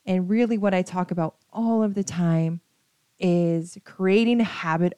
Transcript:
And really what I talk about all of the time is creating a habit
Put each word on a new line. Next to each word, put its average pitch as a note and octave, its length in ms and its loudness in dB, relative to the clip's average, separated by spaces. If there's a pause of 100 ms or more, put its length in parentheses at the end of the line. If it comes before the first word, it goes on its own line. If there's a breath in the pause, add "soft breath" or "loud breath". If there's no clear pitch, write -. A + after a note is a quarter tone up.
And F#3 240 0
really A3+ 280 2
what G3+ 160 0
I F#3 80 2
talk F3+ 300 -4
about E3 240 -4 (160)
all A3+ 320 0
of G3+ 100 -2
the G3 100 -2
time E3 580 0 (580)
is F3 680 0
creating A3+ 560 2
a - 20 4
habit F3 540 -2